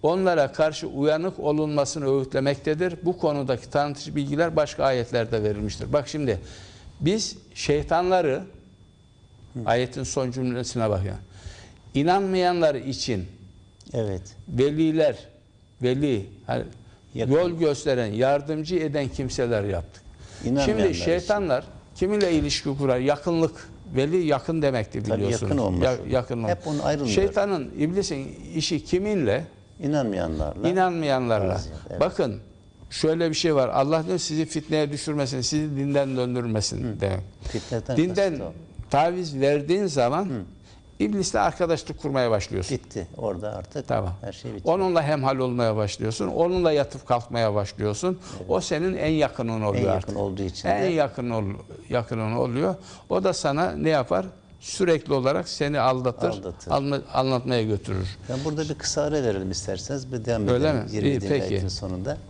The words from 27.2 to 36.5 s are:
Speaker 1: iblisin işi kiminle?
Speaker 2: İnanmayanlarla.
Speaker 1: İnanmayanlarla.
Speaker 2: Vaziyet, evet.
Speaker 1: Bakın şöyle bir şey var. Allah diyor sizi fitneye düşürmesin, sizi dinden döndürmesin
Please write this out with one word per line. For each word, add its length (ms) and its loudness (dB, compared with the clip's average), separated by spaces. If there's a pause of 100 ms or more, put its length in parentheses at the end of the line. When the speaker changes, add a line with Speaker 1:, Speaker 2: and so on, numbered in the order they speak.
Speaker 1:
iblisin 580 -2 (180)
işi 300 -2
kiminle? 600 2 (380)
Speaker 2:
İnanmayanlarla. 840 0
Speaker 1:
İnanmayanlarla. 880 2
Speaker 2:
Vaziyet, 240 -6 (120)
evet. 100 -6
Speaker 1:
Bakın 400 0 (500)
şöyle 400 2
bir 40 -2
şey 200 2
var. 140 4
Allah 380 2
diyor 120 -2
sizi 280 -2
fitneye 460 0
düşürmesin, 480 -2
sizi 360 -2
dinden 400 0
döndürmesin 680 -2